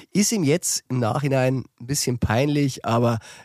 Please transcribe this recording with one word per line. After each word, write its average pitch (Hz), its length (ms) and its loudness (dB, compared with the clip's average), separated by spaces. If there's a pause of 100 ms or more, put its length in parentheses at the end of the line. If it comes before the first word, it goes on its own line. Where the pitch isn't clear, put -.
(120)
Ist 208 200 2
ihm 202 120 0
jetzt - 440 0
im 127 100 -2
Nachhinein 131 680 0 (140)
ein 123 80 -16
bisschen 131 320 -2
peinlich, 143 680 0
aber 117 320 2 (260)